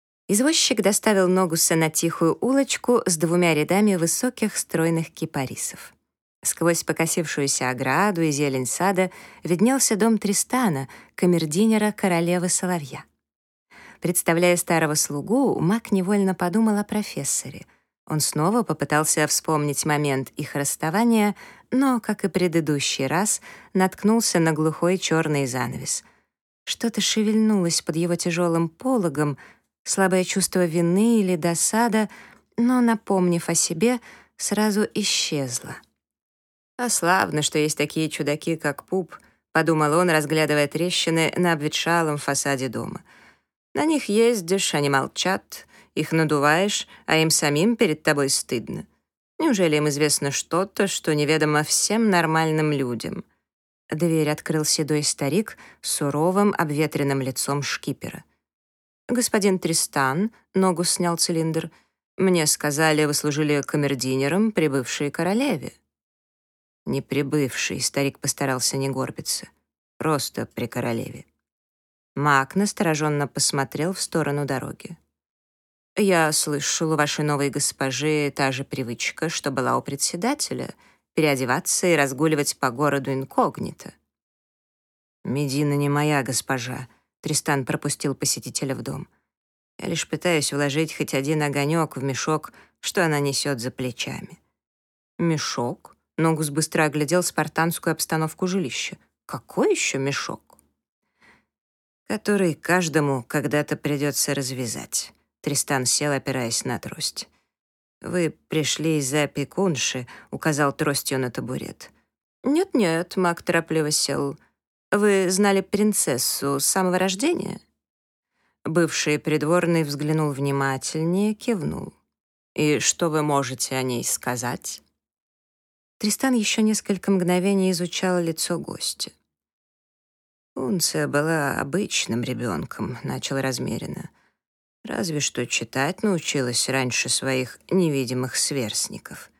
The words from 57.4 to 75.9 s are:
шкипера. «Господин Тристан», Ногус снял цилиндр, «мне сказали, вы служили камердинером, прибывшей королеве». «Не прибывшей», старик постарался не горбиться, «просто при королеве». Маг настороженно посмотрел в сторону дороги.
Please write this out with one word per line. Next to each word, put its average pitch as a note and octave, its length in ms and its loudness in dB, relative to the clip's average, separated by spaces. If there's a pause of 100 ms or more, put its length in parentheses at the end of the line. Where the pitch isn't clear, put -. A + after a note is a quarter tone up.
шкипера. - 600 -8 (840)
«Господин G#3 500 2
Тристан», D#3+ 720 0 (240)
Ногус F3+ 360 2
снял F3 260 0
цилиндр, D#3+ 540 -2 (460)
«мне F3+ 300 4
сказали, D3+ 580 2
вы D3 100 2
служили D3 460 0
камердинером, C#3 920 0
прибывшей C#3+ 580 0
королеве». G3 640 -2 (1120)
«Не C3+ 160 -4
прибывшей», C#3 800 -2
старик C#3 380 -2
постарался C3+ 580 -2
не C3+ 120 -2
горбиться, - 600 -6 (500)
«просто C#3 480 -2
при - 200 -8
королеве». A#2 580 -6 (920)
Маг C#3 400 2
настороженно D3+ 720 0
посмотрел D3 680 -2
в - 80 -8
сторону D3 440 -2
дороги. C#3 520 -8 (1000)